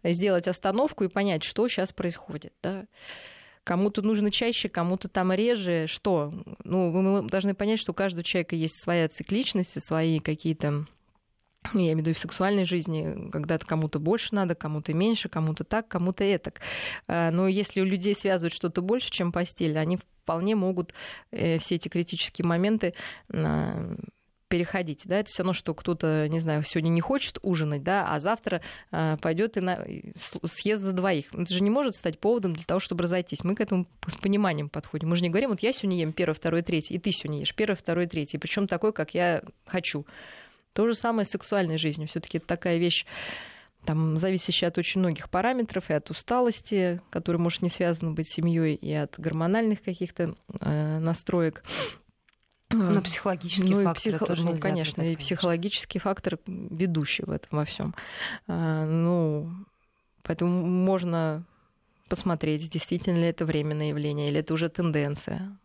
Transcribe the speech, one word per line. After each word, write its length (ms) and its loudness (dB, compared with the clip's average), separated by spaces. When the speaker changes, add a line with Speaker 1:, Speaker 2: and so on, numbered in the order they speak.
Speaker 1:
сделать 460 2
остановку 560 0
и 40 0
понять, 360 0
что 240 0
щас 240 -2
происходит, 600 -8
да. 240 -6
Кому-то 380 2
нужно 280 4
чаще, 380 0
кому-то 400 0
там 240 2
реже. 560 2
Что? 460 0
Ну, 260 2
мы, 120 4
мы 260 4
должны 260 2
понять, 260 2
что 120 -4
у 20 -4
каждого 280 -2
человека 340 0
есть 260 -2
своя 260 2
цикличность 720 -2
и 20 -6
свои 400 2
какие-то, 640 0
я 80 4
имею 160 4
в 40 4
виду 100 2
и 20 2
в 60 0
сексуальной 480 2
жизни, 680 -2
когда-то 320 -2
кому-то 340 -2
больше 360 0
надо, 200 2
кому-то 380 -4
меньше, 380 2
кому-то 340 -2
так, 240 -2
кому-то 360 0
этак. 360 0
А, 220 2
но 180 4
если 320 0
у 60 4
людей 280 2
связывает 380 0
что-то 300 -2
больше, 280 0
чем 220 0
постель, 460 0
они 180 2
вполне 600 -2
могут, 360 0
э, 280 0
все 180 0
эти 120 -4
критические 580 -2
моменты, 460 2
а, 640 0
переходить. 500 -2
Да? 140 0
Это 140 -2
всё 100 -4
равно, 100 2
что 220 -4
кто-то, 540 0
не 100 0
знаю, 240 0
сегодня 280 0
не 100 4
хочет 420 -2
ужинать, 400 0
да, 320 2
а 60 0
завтра, 400 -2
а, 240 2
пойдёт 400 0
и 40 0
на, 220 0
и 340 -10
с-, 300 -10
съест 360 -2
за 100 0
двоих. 420 0
Это 180 -4
же 80 0
не 100 6
может 260 2
стать 240 -4
поводом 320 2
для 120 -6
того, 140 0
чтобы 240 -2
разойтись. 400 -2
Мы 140 0
к 40 -10
этому 260 2
с 80 -4
пониманием 540 0
подходим. 400 -4
Мы 80 4
же 60 2
не 80 2
говорим: 200 2
«Вот 100 0
я 120 2
сегодня 260 0
ем 140 0
первое, 220 0
второе, 280 0
третье, 320 0
и 40 -2
ты 120 0
сегодня 300 -2
ешь 140 -2
первое, 200 2
второе, 320 0
третье, 320 -4
причём 300 0
такое, 240 2
как 220 -4
я 280 2
хочу». 400 -2
То 140 2
же 80 2
самое 320 0
с 40 -10
сексуальной 480 0
жизнью. 280 -2
Всё-таки 320 -6
это 80 -6
такая 320 0
вещь, 280 2
там, 340 2
зависящая 520 2
от 80 -2
очень 220 0
многих 300 0
параметров, 600 0
и 40 2
от 160 -2
усталости, 880 0
которая 300 0
может 220 0
не 60 2
связана 440 0
быть 160 -2
с 60 -8
семьёй, 400 4
и 180 -4
от 260 -2
гормональных 640 0
каких-то, 520 -4
э, 380 0
настроек. 640 0
Speaker 2:
Но 320 6
психологические 680 0
Speaker 1:
Ну, 120 6
и 20 6
Speaker 2:
факторы 320 2
Speaker 1:
психо-, 100 0
Speaker 2:
тоже 160 0
Speaker 1:
ну, 80 2
Speaker 2:
нельзя 120 -2
Speaker 1:
конечно, 400 -2
Speaker 2:
отрицать, 100 2
Speaker 1:
и 20 0
Speaker 2:
конечно. 220 -4
Speaker 1:
психологический 640 -2
фактор 460 -2
ведущий 800 -2
в 60 -8
этом 280 -4
во 60 0
всём. 300 -4
А, 360 0
ну, 640 2
поэтому 440 0
можно 800 2
посмотреть, 600 0
действительно 500 0
ли 80 4
это 180 0
временное 460 0
явление, 380 -2
или 120 2
это 140 -2
уже 140 0
тенденция. 960 -2